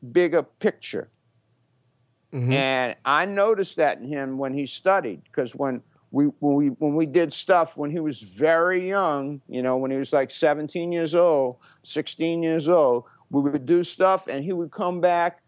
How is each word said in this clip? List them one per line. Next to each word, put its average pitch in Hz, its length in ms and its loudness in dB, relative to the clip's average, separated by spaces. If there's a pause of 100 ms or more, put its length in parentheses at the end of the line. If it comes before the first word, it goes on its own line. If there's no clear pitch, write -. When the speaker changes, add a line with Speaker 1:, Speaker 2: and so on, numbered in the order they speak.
(120)
Speaker 1:
bigger 165 300 2
picture. - 680 -6 (1200)
Speaker 2:
Mm-hmm. 127 200 -2
Speaker 1:
And 131 520 0
I 147 200 2
noticed 196 520 0
that 151 220 2
in 120 80 -12
him 135 300 -6
when 135 160 -4
he 143 140 -4
studied, 151 560 -2 (100)
'cause 127 220 -4
when 131 280 -4 (280)
we, 139 140 2 (160)
when 143 140 2
we, 147 140 2
when 147 260 -2
we 160 120 0
did 160 260 2
stuff 170 440 2
when 147 140 -6
he 165 100 -4
was 151 200 -6
very 165 680 2
young, 147 640 -2
you 127 140 -6
know, 127 160 0
when 131 120 -2
he 135 60 -2
was, 135 160 -4
like, 135 180 0
seventeen 151 600 -2
years 165 220 -2
old, 147 420 4 (260)
sixteen 165 600 -4
years 160 260 0
old, 135 360 4 (260)
we 143 100 0
would 139 260 -2
do 175 160 4
stuff 190 440 0
and 139 180 -6
he 190 80 -6
would 170 180 -6
come 180 300 -6
back 175 480 0